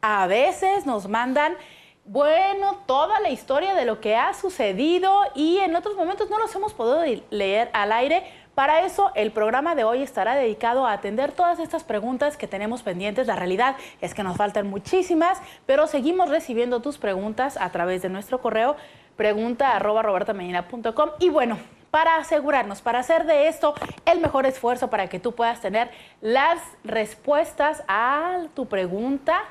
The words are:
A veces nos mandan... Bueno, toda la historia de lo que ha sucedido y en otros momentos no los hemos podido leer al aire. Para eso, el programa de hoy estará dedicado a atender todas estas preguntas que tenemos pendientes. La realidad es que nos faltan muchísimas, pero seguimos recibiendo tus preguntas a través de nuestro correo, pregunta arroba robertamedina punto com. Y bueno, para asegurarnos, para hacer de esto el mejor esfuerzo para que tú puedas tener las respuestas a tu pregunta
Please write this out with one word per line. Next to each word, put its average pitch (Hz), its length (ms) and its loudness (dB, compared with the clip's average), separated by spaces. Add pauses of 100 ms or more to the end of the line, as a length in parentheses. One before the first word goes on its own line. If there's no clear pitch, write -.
A 208 260 2
veces 370 580 2
nos 214 220 -4
mandan... 262 480 0 (500)
Bueno, 381 800 2
toda 320 340 2
la 370 100 0
historia 294 440 -2
de 311 100 2
lo 220 160 -2
que 214 160 2
ha 320 180 0
sucedido 349 800 0 (200)
y 320 220 2
en 349 180 0
otros 403 180 -4
momentos 381 340 -4
no 415 120 -2
los 427 160 -2
hemos 415 180 -4
podido 254 560 0
leer 208 420 0
al 208 200 0
aire. 285 320 2 (300)
Para 302 280 4
eso, 392 320 2
el 208 180 0
programa 254 420 0
de 254 100 2
hoy 247 180 2
estará 233 320 -2
dedicado 240 520 0
a 220 60 2
atender 214 400 -4
todas 349 260 2
estas 320 260 -6
preguntas 254 520 -2
que 208 100 -8
tenemos 214 360 -6
pendientes. 202 440 -4
La 214 80 0
realidad 196 420 0 (260)
es 175 100 -6
que 214 100 -8
nos 180 140 -4
faltan 208 300 0
muchísimas, 339 760 0 (240)
pero 294 220 4
seguimos 311 420 0
recibiendo 247 540 -2
tus 285 160 -6
preguntas 214 600 -4
a 180 120 -4
través 180 320 -2
de 185 80 -4
nuestro 208 320 -6
correo, 233 340 0 (400)
pregunta 226 580 2
arroba 208 280 2
robertamedina 185 680 -2
punto 226 260 -6
com. 302 140 2 (100)
Y 359 120 4
bueno, 247 260 2 (340)
para 320 260 4
asegurarnos, 277 680 0
para 240 160 0
hacer 330 260 2
de 302 240 4
esto 311 240 0 (320)
el 339 160 4
mejor 285 240 0
esfuerzo 247 460 0
para 196 180 -2
que 185 100 -8
tú 226 160 -4
puedas 233 280 -2
tener 220 280 0 (300)
las 277 400 2 (240)
respuestas 285 1040 0
a 277 480 0 (160)
tu 262 140 -6
pregunta 247 840 -2